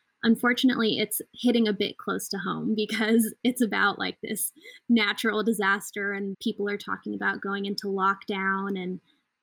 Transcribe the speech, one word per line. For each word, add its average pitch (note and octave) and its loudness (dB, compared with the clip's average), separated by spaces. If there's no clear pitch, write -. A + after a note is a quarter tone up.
Unfortunately, A#3 4
it's - -4
hitting A#3 2
a G#3+ 2
bit G3+ -2
close F#3+ -6
to G3 -6
home F#3 -4
<laughs> - -2
because A3 2
it's B3 2
about, G3 2
like, F#3 -6
this - -6
natural G#3+ 2
disaster, G3+ 0
and G3 -4
people G3+ -2
are G3+ -2
talking G3+ -6
about G3 -2
going G3 -4
into G3+ -6
lockdown, G3 0
and F3+ -6